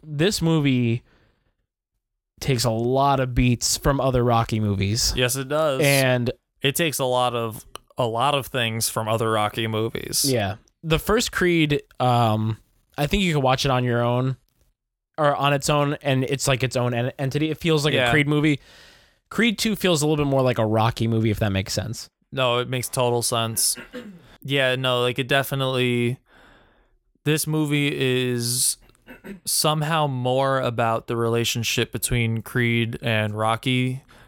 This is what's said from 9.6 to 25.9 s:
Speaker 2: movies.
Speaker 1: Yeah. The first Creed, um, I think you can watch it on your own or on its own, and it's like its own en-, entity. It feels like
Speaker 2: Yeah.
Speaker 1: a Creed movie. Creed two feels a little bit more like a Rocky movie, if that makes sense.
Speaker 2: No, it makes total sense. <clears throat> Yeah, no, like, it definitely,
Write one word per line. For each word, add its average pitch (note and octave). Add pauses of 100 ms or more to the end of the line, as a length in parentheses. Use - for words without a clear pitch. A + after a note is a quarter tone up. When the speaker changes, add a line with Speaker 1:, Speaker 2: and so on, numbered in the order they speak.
Speaker 2:
movies. A2
Speaker 1:
Yeah. A2 (260)
The D#3+
first A3
Creed, E3 (160)
um, A2 (400)
I D3
think G3
you F3
can C#3+
watch C3
it C#3
on B2+
your A#2+
own B2 (800)
or D3
on C#3
its C#3
own, D3
and C3
it's C3+
like C3
its B2+
own B2
en-, A#2+
entity. C#3+
It D3
feels D#3
like D3+
Speaker 2:
Yeah. C3
Speaker 1:
a -
Creed C#3+
movie. D3 (680)
Creed A3
two G#3+
feels F3
a D3
little D3+
bit C#3+
more C3+
like B2+
a A2+
Rocky A2
movie, A2+
if G#2
that G#2+
makes F#2+
sense. G#2 (240)
Speaker 2:
No, B2+
it B2
makes B2
total A#2+
sense. A2+ (160)
<clears throat> A#3+ (360)
Yeah, C3+
no, B2+
like, B2
it C3
definitely, C3 (1080)